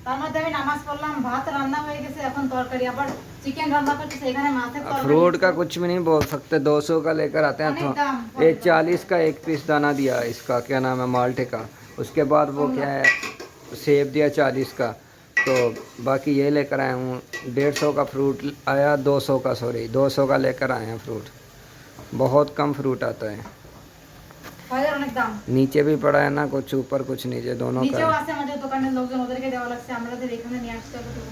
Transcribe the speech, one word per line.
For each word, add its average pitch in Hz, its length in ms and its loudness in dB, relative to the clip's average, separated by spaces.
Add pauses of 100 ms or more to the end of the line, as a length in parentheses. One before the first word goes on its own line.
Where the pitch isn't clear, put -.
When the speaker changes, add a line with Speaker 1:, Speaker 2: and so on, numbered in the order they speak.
Speaker 1:
তার 254 160 -2
মধ্যে 311 220 -2
আমি 320 160 -2
নামাজ 285 200 -2 (100)
পড়লাম, 294 260 -6 (120)
ভাত 254 180 -2 (120)
রান্না 277 300 -2
হয়ে 294 180 -8
গেছে, 294 240 -10
এখন 269 160 -4 (100)
তরকারি 254 380 -2
আবার 277 160 -4 (360)
চিকেন 302 300 -4
রান্না 285 260 2
করতেছে, 294 300 -8
এখানে 277 280 0
মাছের 254 260 -4
তরকারি - 200 -2
Speaker 2:
फ्रूट 160 280 6 (100)
का 185 80 6
Speaker 1:
করতেছে। 156 80 -2
Speaker 2:
कुछ 170 200 0
भी 175 120 0
नहीं 180 200 0
बोल 151 120 6 (100)
सकते, 147 220 -2 (140)
दो 151 60 6 (120)
सौ 165 140 2
का 156 200 0
लेकर 151 240 0
आते 139 180 0
हैं 156 80 2
Speaker 1:
अनेक 143 140 -2
Speaker 2:
थोड़ा। 135 160 0
Speaker 1:
दाम, 269 160 0
Speaker 2:
ये 240 60 -8
Speaker 1:
बहुत 160 320 4
दाम। - 100 -8
Speaker 2:
चालीस 165 460 4
का 185 60 2 (120)
एक 151 80 -2 (100)
पीस 151 200 -2
दाना 147 260 4
दिया 135 220 2 (200)
इसका, - 220 -2 (120)
क्या 135 120 0
नाम 127 200 0
है, 127 60 0 (100)
माल्टे 123 360 2
का। 113 100 -6 (360)
उसके - 240 0 (100)
बाद 151 180 6
वो 143 160 0
Speaker 1:
कौन 127 100 0
Speaker 2:
क्या 139 100 0
Speaker 1:
सा? 139 60 -2
Speaker 2:
है, 139 120 0 (800)
सेब 143 280 4
दिया 147 160 4 (100)
चालीस 131 420 0
का। 117 100 0 (560)
तो 131 80 4 (460)
बाकी 135 320 0
ये 139 180 4
लेकर 139 300 0
आया 131 140 0
हूँ, 127 260 -4 (340)
डेढ़ 139 200 2
सौ 147 180 0
का 139 200 2
फ्रूट 139 260 0 (300)
आया, 139 220 4 (180)
दो 139 120 4
सौ 135 180 2
का, 127 160 0
सॉरी, 117 300 -4 (140)
दो 139 100 6
सौ 135 180 2
का 139 100 4
लेकर 131 360 0
आए 113 140 -4
हैं 113 120 -6
फ्रूट। 107 280 -8 (880)
बहुत 135 440 4
कम 147 140 0
फ्रूट 131 400 -2
आता 110 180 -8
है। 104 280 -14 (1120)
Speaker 1:
বাজার 285 240 0
অনেক 277 240 -4
দাম। 220 120 0 (260)
Speaker 2:
नीचे 135 260 4
भी 151 140 4
पड़ा 143 280 4
है 143 60 2
ना, 143 120 0 (120)
कुछ 135 200 -4
ऊपर 135 280 -2
कुछ 135 240 -6
नीचे, 123 340 -4
दोनों 123 200 0
का 262 60 2
Speaker 1:
নিচেও 302 220 0
Speaker 2:
है। 311 100 2
Speaker 1:
আছে 302 140 -6
আমাদের 285 320 -6
দোকানের 262 340 -2
লোকজন, 254 260 -2
ওদেরকে 254 300 -4
দেওয়া 247 180 -4
লাগছে, 240 260 -10
আমাদের 240 380 -6
এখানে 240 280 -8
নিয়ে 233 140 -8
আসতে - 200 -14
হবে 233 180 -10
তো। 233 160 -8